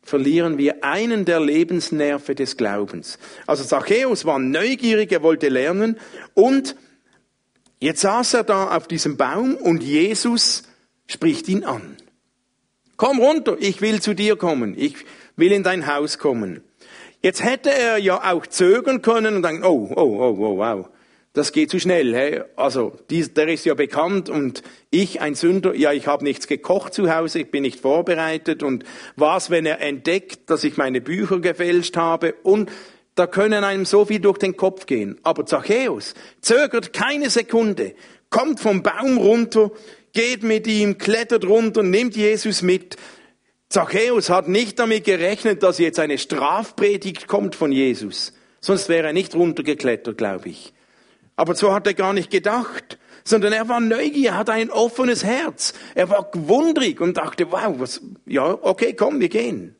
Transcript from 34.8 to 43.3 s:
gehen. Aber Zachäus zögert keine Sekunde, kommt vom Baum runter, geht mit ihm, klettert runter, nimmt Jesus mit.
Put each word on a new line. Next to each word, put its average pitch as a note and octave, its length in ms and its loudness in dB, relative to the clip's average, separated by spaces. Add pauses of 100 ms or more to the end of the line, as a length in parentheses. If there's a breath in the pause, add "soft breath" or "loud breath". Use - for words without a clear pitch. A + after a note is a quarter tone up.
gehen. G#2 380 -2
Aber D3+ 220 0
Zachäus F#3+ 680 -2 (280 loud breath)
zögert B3 520 2
keine C#4 360 -2
Sekunde, G#3+ 680 0 (340 loud breath)
kommt C4 300 0
vom G3 240 2
Baum A#3 340 0
runter, A3 540 4 (420 loud breath)
geht A#3 300 -2
mit A3 240 0
ihm, G#3 300 2
klettert A3 480 0
runter, A3 360 4
nimmt G3+ 340 2
Jesus G#3+ 460 0
mit. F3+ 360 0 (720 loud breath)